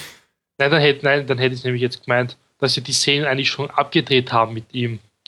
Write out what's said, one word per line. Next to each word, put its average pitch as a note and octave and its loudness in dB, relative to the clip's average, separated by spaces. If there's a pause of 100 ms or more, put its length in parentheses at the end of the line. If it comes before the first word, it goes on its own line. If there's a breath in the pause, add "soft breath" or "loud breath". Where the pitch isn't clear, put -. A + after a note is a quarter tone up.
(580 loud breath)
Nein, C#3+ 2
dann D#3+ 4
hätte, C#3+ 2
nein, C#3+ 2
dann C3 0
hätte B2+ 0
ich B2 -12
nämlich B2 -2
jetzt B2 -4
gemeint, B2 0 (220)
dass C3 0
sie C3 -2
die C3+ -8
Szenen C#3+ 0
eigentlich C3+ 0
schon C#3 -6
abgedreht C#3 0
haben A2+ 2
mit A2+ -12
ihm A#2 -4 (280)